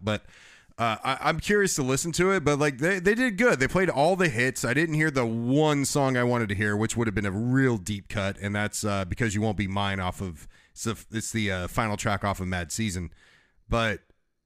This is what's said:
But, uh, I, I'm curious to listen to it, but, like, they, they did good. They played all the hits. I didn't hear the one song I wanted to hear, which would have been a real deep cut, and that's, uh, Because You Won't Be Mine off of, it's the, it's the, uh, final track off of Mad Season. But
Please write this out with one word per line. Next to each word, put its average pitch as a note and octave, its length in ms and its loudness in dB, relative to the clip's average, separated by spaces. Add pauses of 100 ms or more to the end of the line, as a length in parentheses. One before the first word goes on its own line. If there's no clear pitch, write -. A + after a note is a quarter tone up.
But, G#2 220 -2 (500)
uh, A2+ 280 0
I, C3 140 -2 (120)
I'm D#3+ 100 0
curious G3+ 360 2
to D3 80 0
listen C3+ 300 0
to F3+ 180 2
it, F#3 120 0
but, C#3+ 140 2
like, C#3+ 220 0
they, F3+ 180 0
they F#3 160 2
did A#3 240 0
good. G#3 220 4
They C3 80 2
played F3+ 240 2
all D#3 240 4
the F3+ 120 4
hits. C3 380 -2
I A#2+ 80 0
didn't D#3 220 0
hear D#3 160 2
the C3 120 0
one C3 640 2
song C3 320 2
I B2 60 2
wanted A#2+ 260 2
to G2+ 60 -2
hear, G#2 200 0
which A2 220 0
would A#2 80 2
have A2 80 0
been G2+ 140 -2
a F#2+ 40 -2
real B2 460 2
deep G2 320 -8
cut, G2 320 -4
and G2+ 140 -2
that's, G#2 280 -2
uh, G2+ 220 0
Because G2+ 300 -2
You G#2 60 0
Won't A2 140 0
Be G2 120 -2
Mine G2 320 -2
off F2+ 200 -4
of, F2+ 280 -10 (240)
it's - 140 -12
the, A2+ 120 -4 (140)
it's A2 200 -6
the, G#2+ 200 0
uh, F2+ 160 -2
final G#2+ 280 -2
track G2+ 280 -2
off G2 160 0
of F#2 80 -4
Mad F2+ 240 -4
Season. F#2 400 -4 (580)
But A2+ 320 0 (440)